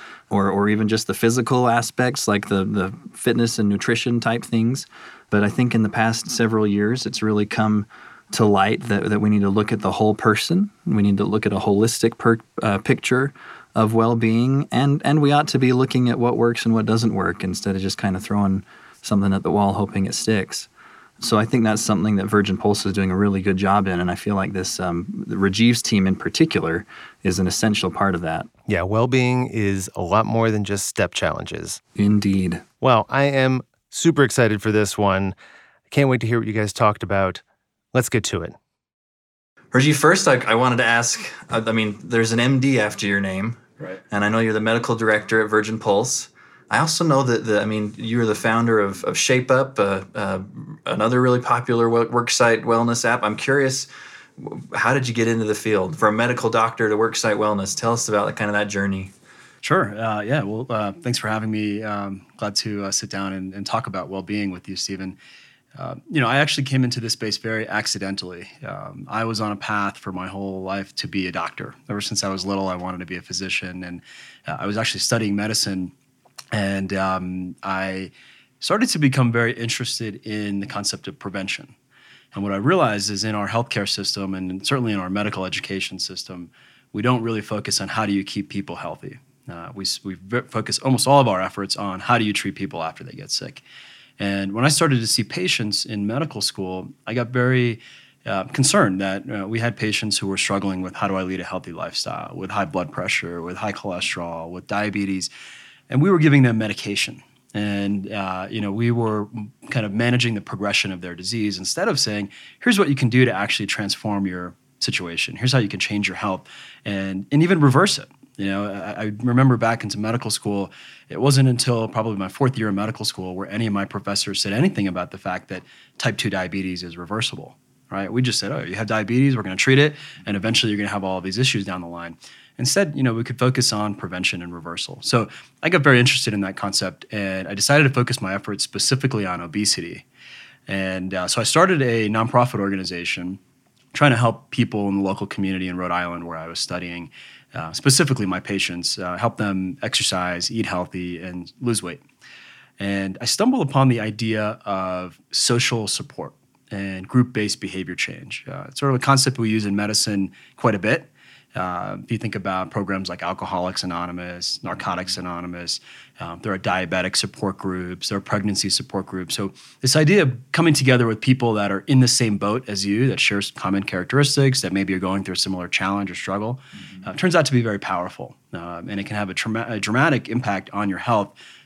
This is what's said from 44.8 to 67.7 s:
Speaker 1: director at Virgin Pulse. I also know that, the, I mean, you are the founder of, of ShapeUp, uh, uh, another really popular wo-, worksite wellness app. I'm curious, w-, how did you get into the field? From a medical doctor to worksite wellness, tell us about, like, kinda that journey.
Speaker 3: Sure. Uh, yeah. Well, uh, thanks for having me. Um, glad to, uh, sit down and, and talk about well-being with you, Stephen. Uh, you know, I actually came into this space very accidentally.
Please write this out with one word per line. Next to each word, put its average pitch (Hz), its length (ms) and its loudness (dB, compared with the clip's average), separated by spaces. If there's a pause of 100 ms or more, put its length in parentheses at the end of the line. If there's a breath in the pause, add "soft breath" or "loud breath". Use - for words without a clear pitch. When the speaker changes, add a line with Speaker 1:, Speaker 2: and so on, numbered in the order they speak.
Speaker 1:
director 110 460 2
at 107 60 0
Virgin 107 300 2
Pulse. 107 500 0 (420 soft breath)
I 107 80 2
also 160 260 2
know 139 180 6
that, 117 240 0
the, 107 120 4
I 101 60 2
mean, 107 320 -2
you 117 240 -2
are 117 60 4
the 107 80 2
founder 113 460 2
of, 98 240 0
of 107 100 -2
ShapeUp, 131 640 2
uh, 98 260 2 (100)
uh, 98 280 -4 (420)
another 120 380 2
really 123 180 4
popular 117 480 2
wo-, 117 160 4
worksite 117 600 2
wellness 117 420 2
app. 120 160 2
I'm 107 140 0
curious, 135 500 0 (560 loud breath)
w-, - 180 -10 (140)
how 117 180 2
did 131 160 0
you 113 60 -4
get 113 120 2
into 113 200 0
the 107 80 0
field? 98 420 0
From 107 180 4
a 110 40 0
medical 120 320 0
doctor 113 400 0
to 104 60 2
worksite 110 420 0
wellness, 104 360 0
tell 117 200 0
us 117 160 -2
about, 104 160 2
like, 104 100 -4
kinda 104 160 -2
that 104 120 0
journey. 98 480 -4 (500 soft breath)
Speaker 3:
Sure. 107 360 0
Uh, 110 220 -2
yeah. 123 220 -2
Well, 110 260 -6
uh, 107 320 -2
thanks 117 180 -2
for 107 100 -4
having 110 220 -2
me. 107 320 -2
Um, 101 440 -6 (100)
glad 104 200 -6
to, 101 280 -4
uh, 98 60 -6
sit - 180 -4
down 98 240 -6
and, 95 220 -8
and 98 100 -10
talk 110 220 -2
about 92 240 -8
well-being 98 400 -4
with 90 180 -12
you, 92 80 -10
Stephen. 95 400 -8 (640 soft breath)
Uh, 85 160 -8 (160)
you 151 120 0
know, 117 40 2
I 123 100 2
actually 147 280 2
came 131 200 2
into 120 160 -2
this 113 120 -4
space 107 240 -4
very 110 320 -6
accidentally. 98 800 -6 (180)